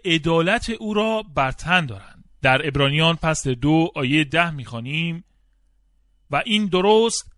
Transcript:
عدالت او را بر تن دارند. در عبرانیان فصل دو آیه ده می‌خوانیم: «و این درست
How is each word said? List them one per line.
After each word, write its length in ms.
عدالت 680
او 240
را 300
بر 180
تن 340
دارند. 380
در 200
عبرانیان 520
فصل 400
دو 400
آیه 300
ده 260
می‌خوانیم: 760
«و 140
این 220
درست 720